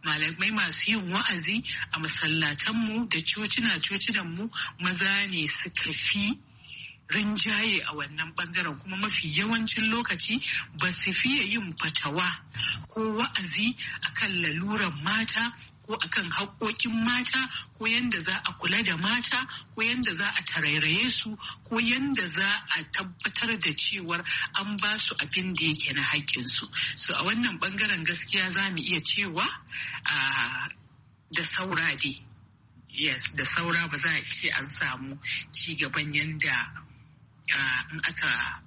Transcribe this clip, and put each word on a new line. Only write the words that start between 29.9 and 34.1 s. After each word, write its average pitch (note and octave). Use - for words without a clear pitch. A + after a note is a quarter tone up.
a, -
da E3+
saura E3+
dai. C#3
Yes, C3+
da C#3
saura E3+
ba D3
za D#3